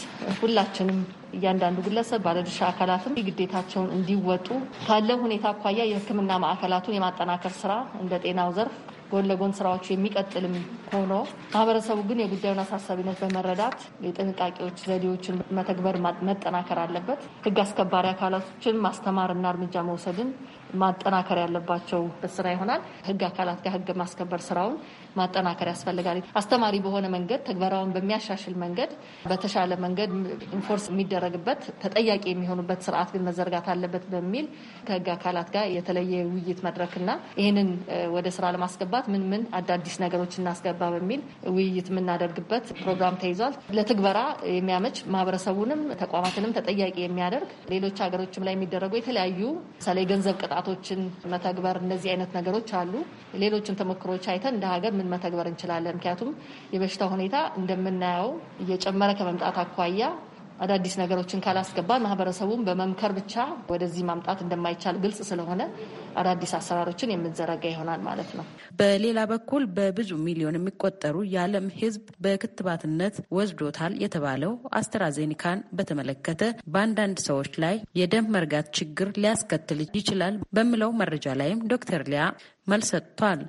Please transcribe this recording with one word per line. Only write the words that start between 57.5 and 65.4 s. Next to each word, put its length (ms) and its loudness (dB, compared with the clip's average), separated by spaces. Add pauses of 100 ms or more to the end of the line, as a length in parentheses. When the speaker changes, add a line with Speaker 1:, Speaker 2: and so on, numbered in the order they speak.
Speaker 1:
እንደምናየው 720 0 (300)
እየጨመረ 540 2
ከመምጣት 460 0
አኳያ 420 0 (580)
አዳዲስ 380 2
ነገሮችን 440 0
ካላስገባን 600 2
ማህበረሰቡን 600 0
በመምከር 500 2
ብቻ 200 -6 (320)
ወደዚህ 380 -2
ማምጣት 380 -2
እንደማይቻል 560 0
ግልጽ 260 0
ስለሆነ 380 -2 (540)